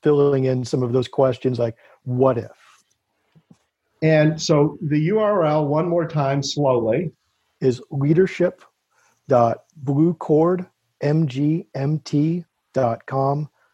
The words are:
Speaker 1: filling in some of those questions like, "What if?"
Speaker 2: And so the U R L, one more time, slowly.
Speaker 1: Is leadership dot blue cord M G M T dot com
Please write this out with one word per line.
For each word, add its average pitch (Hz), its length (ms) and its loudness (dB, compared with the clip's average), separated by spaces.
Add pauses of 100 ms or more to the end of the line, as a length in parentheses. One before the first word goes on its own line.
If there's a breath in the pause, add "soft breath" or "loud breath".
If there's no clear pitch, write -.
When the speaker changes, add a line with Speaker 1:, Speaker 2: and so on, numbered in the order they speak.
Speaker 1:
filling 143 440 2
in 127 200 -2
some 127 160 -4
of 120 120 -2
those 127 160 0
questions 127 500 0
like, 117 160 -2 (280 soft breath)
"What 127 340 2
if?" 110 140 -10 (1500)
Speaker 2:
And 156 400 2
so 151 400 2
the 151 200 -2
U 196 180 0
R 208 260 2
L, 151 220 0
one 156 200 0
more 170 200 -2
time, 143 340 -2
slowly. 135 680 -2 (480)
Speaker 1:
Is 123 200 0 (120)
leadership 165 720 0 (640)
dot 120 380 2 (100)
blue 147 400 0
cord 175 500 0 (360)
M 151 260 0
G 147 480 -2
M 143 240 -2
T 160 440 -2 (300)
dot 120 320 -2
com 139 440 -4 (240)